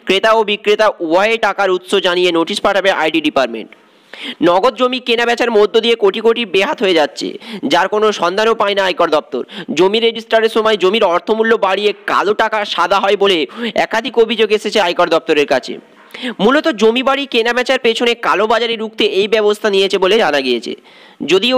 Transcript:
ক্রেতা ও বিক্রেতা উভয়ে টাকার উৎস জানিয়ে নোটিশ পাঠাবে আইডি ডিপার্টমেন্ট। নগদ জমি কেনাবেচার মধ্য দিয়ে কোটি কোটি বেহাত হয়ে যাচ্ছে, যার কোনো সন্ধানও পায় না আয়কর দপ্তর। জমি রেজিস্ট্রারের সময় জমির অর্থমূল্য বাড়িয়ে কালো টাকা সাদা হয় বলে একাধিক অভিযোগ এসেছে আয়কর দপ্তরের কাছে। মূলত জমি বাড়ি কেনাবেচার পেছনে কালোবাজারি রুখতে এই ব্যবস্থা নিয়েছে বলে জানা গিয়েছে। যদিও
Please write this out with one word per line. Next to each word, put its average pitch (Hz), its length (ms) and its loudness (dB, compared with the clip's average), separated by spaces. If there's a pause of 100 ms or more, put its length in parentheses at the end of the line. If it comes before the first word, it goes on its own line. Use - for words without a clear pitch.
ক্রেতা 196 340 0
ও - 60 2
বিক্রেতা 208 420 0 (180)
উভয়ে 196 320 2 (100)
টাকার 196 240 0
উৎস 185 220 -4 (140)
জানিয়ে 180 260 0
নোটিশ 165 280 -2
পাঠাবে 196 300 0 (120)
আইডি 160 180 0
ডিপার্টমেন্ট। 123 500 -4 (800)
নগদ 190 320 2
জমি 254 260 -2
কেনাবেচার 233 520 0
মধ্য 208 220 2
দিয়ে 233 220 2
কোটি 196 180 2
কোটি 226 220 2 (120)
বেহাত 196 300 0
হয়ে 185 160 2
যাচ্ছে, - 280 -2 (440)
যার 175 160 2
কোনো 214 180 0 (140)
সন্ধানও 208 340 0
পায় 202 240 -2
না 196 60 2
আয়কর 170 320 0
দপ্তর। 131 260 -4 (360)
জমি 196 220 4
রেজিস্ট্রারের 226 560 0
সময় 220 260 2
জমির 208 220 2 (100)
অর্থমূল্য 220 380 0 (140)
বাড়িয়ে 202 240 0 (160)
কালো 165 280 0
টাকা 214 240 -2 (160)
সাদা 175 280 0
হয় 202 200 2
বলে 196 160 2 (460)
একাধিক 226 300 -4 (100)
অভিযোগ 220 280 0
এসেছে 208 280 -2
আয়কর 175 340 0
দপ্তরের 151 380 2
কাছে। 127 200 -2 (720)
মূলত 285 220 2 (140)
জমি 226 220 2
বাড়ি 269 240 0
কেনাবেচার 240 600 -2
পেছনে 240 260 0 (140)
কালোবাজারি 226 520 0
রুখতে 220 260 -4 (160)
এই 208 80 0
ব্যবস্থা 208 420 0
নিয়েছে 196 280 0
বলে 185 200 2
জানা 151 220 0
গিয়েছে। 120 320 -2 (580)
যদিও 214 280 2